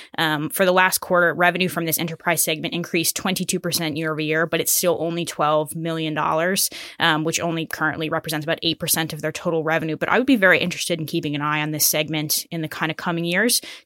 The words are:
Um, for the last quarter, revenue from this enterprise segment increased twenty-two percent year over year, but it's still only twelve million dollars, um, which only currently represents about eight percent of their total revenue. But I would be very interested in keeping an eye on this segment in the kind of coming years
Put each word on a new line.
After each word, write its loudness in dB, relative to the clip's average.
Um, 0
for 0
the 6
last 4
quarter, 2
revenue 4
from -4
this 0
enterprise -2
segment -2
increased -2
twenty-two -2
percent -2
year -2
over -4
year, 0
but 0
it's 0
still 2
only -2
twelve 0
million -4
dollars, 0
um, 2
which -2
only -4
currently -4
represents -4
about -2
eight -2
percent 0
of -8
their -2
total -2
revenue. 0
But -2
I 4
would 0
be 6
very 6
interested -2
in -4
keeping -2
an -2
eye 0
on -2
this 0
segment -2
in -4
the -4
kind -4
of -8
coming -2
years 2